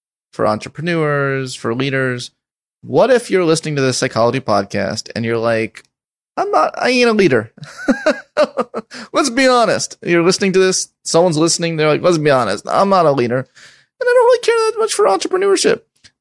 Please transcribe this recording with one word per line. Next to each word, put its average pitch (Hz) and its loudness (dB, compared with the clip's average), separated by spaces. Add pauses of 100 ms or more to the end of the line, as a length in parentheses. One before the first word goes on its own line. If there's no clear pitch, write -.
(340)
for 110 -2
entrepreneurs, 139 -4
for 117 -6
leaders. 131 -4 (500)
What 147 2
if 247 2
you're 185 0
listening 156 0
to 139 0
this 131 0
psychology 120 0
podcast 101 -4
and 113 -4
you're 117 -2
like, 113 -4 (540)
"I'm 392 -4
not, 392 0
I - -2
ain't 247 2
a 226 2
leader." 131 2
<laughs> - -4
Let's 302 0
be 262 2
honest. 226 0
You're 170 2
listening 185 2
to 185 2
this, 185 0 (140)
someone's 165 2
listening, 165 0
they're 156 0
like, 151 0
"Let's 170 2
be 151 2
honest, 113 0
I'm 151 0
not 185 4
a 147 4
leader, 123 0
and 127 -6 (560)
I - -4
don't 494 4
really 480 4
care 466 0 (160)
that 453 -8
much 427 -2
for 415 0
entrepreneurship. 370 0 (400)